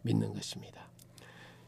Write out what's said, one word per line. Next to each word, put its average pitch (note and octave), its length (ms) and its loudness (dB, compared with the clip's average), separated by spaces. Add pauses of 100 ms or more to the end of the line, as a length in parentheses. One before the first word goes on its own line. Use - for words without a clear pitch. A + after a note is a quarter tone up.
믿는 G#2+ 320 4
것입니다. - 480 -8 (840)